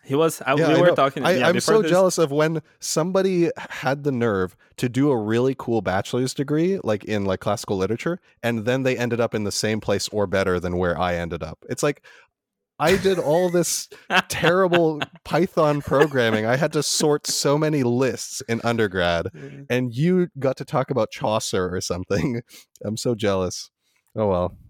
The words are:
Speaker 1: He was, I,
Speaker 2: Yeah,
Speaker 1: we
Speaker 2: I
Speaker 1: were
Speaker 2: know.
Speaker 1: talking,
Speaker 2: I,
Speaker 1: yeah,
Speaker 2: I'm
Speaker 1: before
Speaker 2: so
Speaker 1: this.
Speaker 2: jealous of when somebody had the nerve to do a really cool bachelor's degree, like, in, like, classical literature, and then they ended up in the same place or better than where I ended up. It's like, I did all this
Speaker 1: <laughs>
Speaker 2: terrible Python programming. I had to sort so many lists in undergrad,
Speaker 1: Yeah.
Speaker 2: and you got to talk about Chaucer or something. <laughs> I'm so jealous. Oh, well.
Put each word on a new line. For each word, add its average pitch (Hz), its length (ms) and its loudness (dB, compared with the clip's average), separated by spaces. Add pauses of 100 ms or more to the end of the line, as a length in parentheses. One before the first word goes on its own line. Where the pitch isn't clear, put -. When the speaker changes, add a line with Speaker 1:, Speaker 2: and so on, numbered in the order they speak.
Speaker 1:
He 135 80 -4
was, 156 280 0
I, 127 120 0
Speaker 2:
Yeah, 151 140 2
Speaker 1:
we 156 60 4
Speaker 2:
I 175 80 4
Speaker 1:
were 175 60 6
Speaker 2:
know. 170 60 4
Speaker 1:
talking, 139 300 0
Speaker 2:
I, 175 140 2
Speaker 1:
yeah, - 100 2
Speaker 2:
I'm 175 60 2
Speaker 1:
before 185 220 2
Speaker 2:
so 214 60 4
Speaker 1:
this. 156 80 0
Speaker 2:
jealous 180 280 2
of 160 120 2
when 156 300 0 (180)
somebody 180 760 0
had 143 480 -6
the 143 80 0
nerve 107 420 0 (220)
to 131 140 -4
do 135 200 2
a 127 60 2
really 117 400 0
cool 113 240 -2
bachelor's 101 540 -2
degree, 156 500 0
like, 107 200 -2
in, 104 200 -2
like, 95 160 -2
classical 101 380 -2
literature, 117 420 -4 (220)
and 117 240 -2
then 131 160 0
they 127 160 0
ended 117 200 -2
up 117 160 0
in 107 100 -2
the 98 80 -2
same 107 280 -2
place 101 280 -2
or 104 180 -2
better 92 340 0
than 90 160 -4
where 87 240 0
I 90 140 0
ended 85 280 -6
up. 80 280 -14
It's - 120 -4
like, 147 220 -2 (760)
I 175 200 2
did 185 200 0
all 165 300 2
this 170 400 -2 (220)
Speaker 1:
<laughs> 180 180 0
Speaker 2:
terrible 170 720 2 (240)
Python 156 560 2
programming. 131 640 2
I 117 120 2
had 151 180 -2
to 151 80 0
sort 147 440 0
so 143 300 0
many 151 260 0
lists 120 600 -2
in 113 200 -4
undergrad, 92 720 2
Speaker 1:
Yeah. 139 360 -16
Speaker 2:
and 123 260 -2
you 180 320 2 (100)
got 131 200 -2
to 135 80 -10
talk 131 240 -2
about 117 220 0
Chaucer 98 640 -2
or 95 60 -4
something. 107 640 -2 (200)
<laughs> - 220 -20
I'm 107 140 -6
so 123 160 -2
jealous. 98 560 -2 (440)
Oh, 110 140 0
well. 90 300 -2 (120)